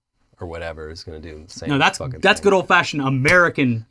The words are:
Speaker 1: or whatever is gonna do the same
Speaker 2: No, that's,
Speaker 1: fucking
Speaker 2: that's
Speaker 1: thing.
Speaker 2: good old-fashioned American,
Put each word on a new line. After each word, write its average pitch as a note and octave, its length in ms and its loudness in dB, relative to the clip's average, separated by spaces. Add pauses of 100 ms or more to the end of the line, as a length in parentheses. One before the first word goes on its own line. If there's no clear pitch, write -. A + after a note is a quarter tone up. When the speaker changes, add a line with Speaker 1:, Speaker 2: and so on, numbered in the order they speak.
(400)
Speaker 1:
or F#2 80 -10
whatever E2 420 -10
is E2 140 -16
gonna D#2+ 160 -14
do D#2 260 -16
the - 60 -20
same - 180 -10
Speaker 2:
No, C#3+ 80 0
that's, E3 200 2
Speaker 1:
fucking B2+ 220 -8
Speaker 2:
that's G3+ 200 4
Speaker 1:
thing. - 40 -6
Speaker 2:
good G3 100 4
old-fashioned F3 480 2
American, C3+ 880 2